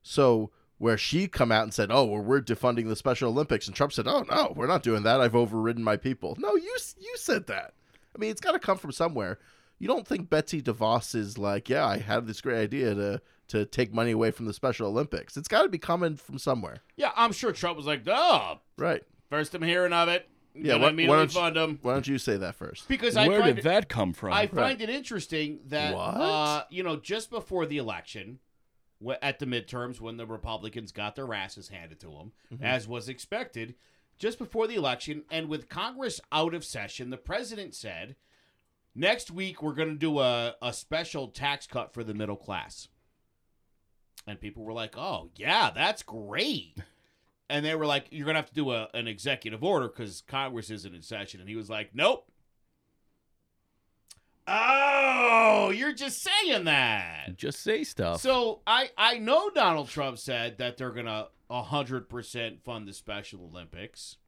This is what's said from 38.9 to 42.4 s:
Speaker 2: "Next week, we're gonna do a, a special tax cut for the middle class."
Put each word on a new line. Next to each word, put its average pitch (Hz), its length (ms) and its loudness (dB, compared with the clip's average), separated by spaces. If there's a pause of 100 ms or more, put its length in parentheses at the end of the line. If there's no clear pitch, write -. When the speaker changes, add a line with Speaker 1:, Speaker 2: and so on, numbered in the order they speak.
Speaker 2:
"Next 180 340 0
week, 180 320 -8
we're 151 140 -4
gonna 160 180 -2
do 147 240 0
a, 120 420 2
a 120 140 -4
special 160 540 -6
tax 143 400 -4
cut - 260 -6
for 117 100 -8
the 107 120 -8
middle 104 200 -4
class." - 520 -12 (1400)